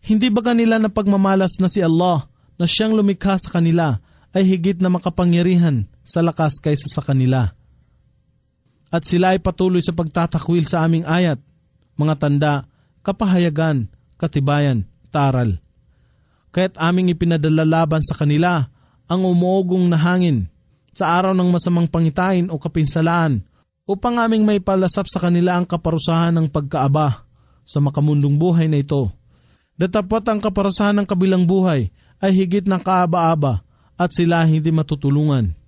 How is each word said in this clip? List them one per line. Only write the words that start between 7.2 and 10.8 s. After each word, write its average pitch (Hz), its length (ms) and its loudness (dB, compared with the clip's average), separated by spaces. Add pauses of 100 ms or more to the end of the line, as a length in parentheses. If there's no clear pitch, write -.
At 170 160 -2
sila 185 280 2
ay 190 80 0
patuloy 185 440 0
sa 180 80 -4
pagtatakwil 170 760 -2
sa 165 160 0